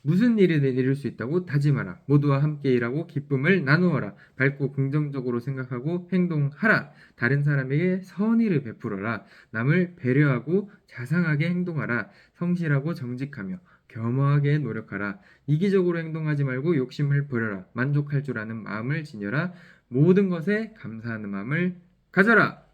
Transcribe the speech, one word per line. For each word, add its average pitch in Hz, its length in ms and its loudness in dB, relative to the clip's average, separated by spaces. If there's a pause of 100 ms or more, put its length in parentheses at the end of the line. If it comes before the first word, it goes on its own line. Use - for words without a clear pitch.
무슨 214 380 2
일이든 151 360 4
이룰 131 200 2
수 135 140 -6
있다고 139 360 -4
다짐하라. 131 600 0
모두와 139 360 4
함께 143 300 0
일하고 123 360 0
기쁨을 143 560 0
나누어라. 139 500 2 (220)
밝고 139 360 0
긍정적으로 135 680 -2
생각하고 135 720 -6
행동하라. 165 800 2 (240)
다른 135 260 0
사람에게 147 600 0
선의를 214 600 0
베풀어라. 104 640 -6 (240)
남을 165 460 0
배려하고 139 760 0 (160)
자상하게 156 640 0
행동하라. 143 600 -2 (240)
성실하고 170 600 0
정직하며 123 640 -8 (300)
겸허하게 139 720 0
노력하라. 107 600 -6 (280)
이기적으로 180 520 2
행동하지 156 460 -2
말고 135 320 0
욕심을 143 500 0
버려라. 113 480 -4
만족할 143 480 -2
줄 131 160 -6
아는 110 240 -8
마음을 113 420 -6
지녀라. 127 480 -4 (360)
모든 180 420 4
것에 208 480 -4
감사하는 110 500 -10
마음을 147 480 -4 (360)
가져라. 196 600 4